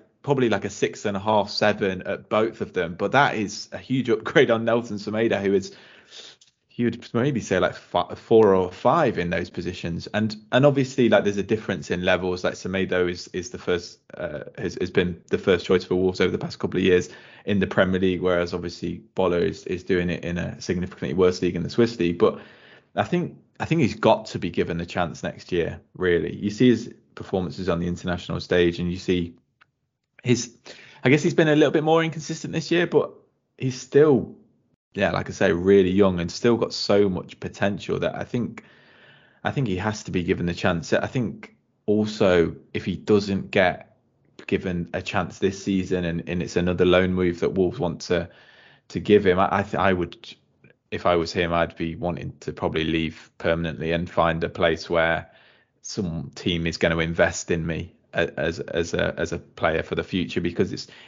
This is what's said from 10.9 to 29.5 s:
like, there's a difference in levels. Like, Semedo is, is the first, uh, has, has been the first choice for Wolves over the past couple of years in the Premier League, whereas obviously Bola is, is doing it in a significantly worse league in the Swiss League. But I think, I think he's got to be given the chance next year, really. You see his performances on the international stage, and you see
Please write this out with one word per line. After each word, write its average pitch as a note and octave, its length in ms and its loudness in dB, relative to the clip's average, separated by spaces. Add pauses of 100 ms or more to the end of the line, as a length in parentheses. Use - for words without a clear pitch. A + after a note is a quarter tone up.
like, G2+ 160 4
there's G2+ 120 0
a G2+ 60 -2
difference G2 480 -4
in F2+ 120 -4
levels. F2+ 400 0
Like, - 100 0
Semedo F#2 560 -2
is, F2 240 -10
is F2+ 160 -8
the - 80 -14
first, F2 420 -4 (160)
uh, D2+ 300 -8 (120)
has, - 220 -6
has F2+ 120 -4
been F2+ 380 0
the - 80 -2
first F#2 280 2
choice F2+ 180 2
for - 120 -2
Wolves F#2 260 0
over F2+ 100 2
the G2 60 -4
past - 220 -8
couple F2+ 200 -4
of F#2+ 40 0
years F2+ 260 4 (360)
in G2+ 140 0
the F#2+ 80 0
Premier F#2+ 320 2
League, F#2 220 0
whereas F2 320 0
obviously F2 480 -8 (140)
Bola F2+ 240 2
is, - 260 -2
is F#2 180 -6
doing F2 260 0
it E2+ 140 -4
in F2 140 -4
a F2 240 -8
significantly F2 520 -4
worse F2+ 280 4
league F2+ 140 0
in F2 80 -4
the E2 60 -6
Swiss A#2 280 2
League. E2+ 200 0
But G2 220 2 (560)
I G2+ 80 0
think, E3 340 -4 (220)
I - 60 -6
think E3 160 0
he's G2+ 140 2
got - 320 2
to - 120 -8
be F2+ 100 -6
given F2 280 -2
the E2+ 80 -4
chance - 380 -4
next - 280 -8
year, F2 280 -2 (160)
really. E2+ 400 0
You G#2 140 -4
see B2+ 200 4
his A#2 240 0 (220)
performances F2+ 540 -6
on E2+ 100 0
the F2 80 -2
international F2 540 -6
stage, F2 380 2
and F2 120 -4
you F2 60 -6
see F2+ 400 -2 (840)